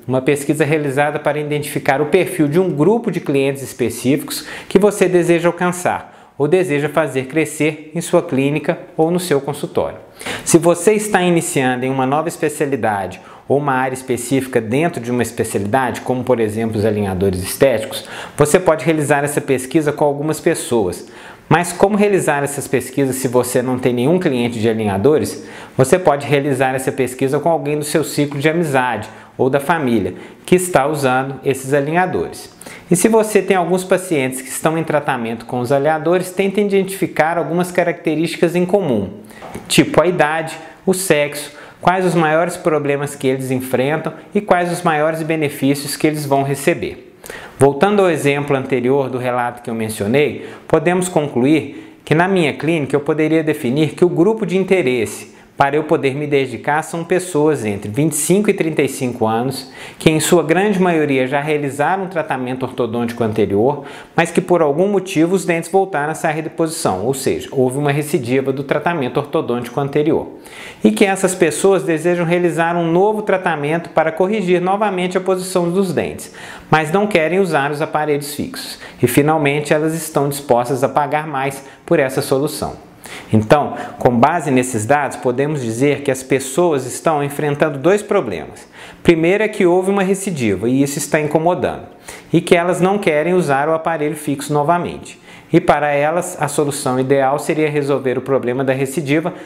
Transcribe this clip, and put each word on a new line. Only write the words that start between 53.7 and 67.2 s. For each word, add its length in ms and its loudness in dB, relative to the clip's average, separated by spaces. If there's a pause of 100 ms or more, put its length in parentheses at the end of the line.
que 140 0
o 40 6
grupo 360 2
de 140 0
interesse 720 0 (240)
para 220 2
eu 80 0
poder 300 0
me 120 -4
dedicar 560 0
são 220 -6
pessoas 600 0
entre 240 -4
vinte 240 0
e 40 -4
cinco 320 2
e 60 4
trinta 280 0
e 60 2
cinco 380 -4
anos, 440 -2 (280)
que 120 4
em 80 2
sua 240 4
grande 380 2
maioria 460 2
já 140 -2
realizaram 640 -2
um 40 -8
tratamento 560 -4
ortodôntico 580 -4
anterior, 600 0 (320)
mas 140 2
que 100 0
por 220 2
algum 260 2
motivo 480 0
os 80 -2
dentes 260 -2
voltaram 400 0
a 40 -4
sair 280 -4
de 60 -6
posição, 560 -2
ou 80 0
seja, 400 -2